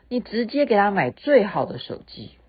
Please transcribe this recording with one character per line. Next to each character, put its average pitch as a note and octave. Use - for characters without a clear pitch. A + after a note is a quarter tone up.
你 B3
直 A#3
接 C#4
给 A3+
他 G3+
买 E3
最 C#4
好 F3
的 -
手 -
机。 -